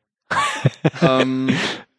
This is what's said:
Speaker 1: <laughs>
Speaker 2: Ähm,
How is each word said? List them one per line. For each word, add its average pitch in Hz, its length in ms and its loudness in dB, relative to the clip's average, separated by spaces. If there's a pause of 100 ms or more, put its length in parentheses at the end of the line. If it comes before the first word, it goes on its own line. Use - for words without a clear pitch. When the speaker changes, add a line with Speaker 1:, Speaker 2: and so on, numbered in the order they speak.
(300)
Speaker 1:
<laughs> - 60 -2 (640)
Speaker 2:
Ähm, 131 560 2 (400)